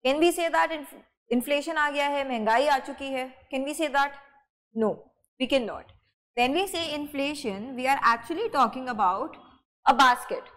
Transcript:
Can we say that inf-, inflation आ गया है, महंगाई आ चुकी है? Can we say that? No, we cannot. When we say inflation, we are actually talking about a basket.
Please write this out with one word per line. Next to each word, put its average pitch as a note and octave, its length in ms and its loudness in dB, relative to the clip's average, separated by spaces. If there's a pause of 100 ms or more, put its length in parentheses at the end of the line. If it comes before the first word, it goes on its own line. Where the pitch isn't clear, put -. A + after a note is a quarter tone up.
Can C#4 140 2
we E4+ 120 6
say E4+ 180 -2
that E4 220 2
inf-, D4 300 -12 (280)
inflation C#4+ 480 0
आ D4 140 2
गया C#4+ 160 0
है, C#4 220 -2
महंगाई A#3+ 380 2
आ C#4 120 4
चुकी C4+ 320 -10
है? B3+ 200 -6 (200)
Can C4+ 140 -2
we D4 80 -4
say D#4 140 -2
that? C#4 320 0 (560)
No, G#3+ 160 2 (480)
we B3+ 80 -2
cannot. A3 380 -2 (500)
When B3 180 0
we F#4+ 140 0
say E4 260 -6
inflation, C#4 840 -6
we B3+ 120 -2
are C#4 140 2
actually D#4 480 0
talking B3+ 400 0
about G#3+ 480 0 (500)
a B3+ 60 6
basket. B3 500 4 (140)